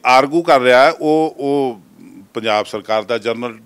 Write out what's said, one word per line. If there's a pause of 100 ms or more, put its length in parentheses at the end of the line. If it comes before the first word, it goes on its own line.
ਆਰਗੂ
ਕਰ
ਰਿਹਾ, (100)
ਉਹ,
ਉਹ (540)
ਪੰਜਾਬ
ਸਰਕਾਰ
ਦਾ
ਜਨਰਲ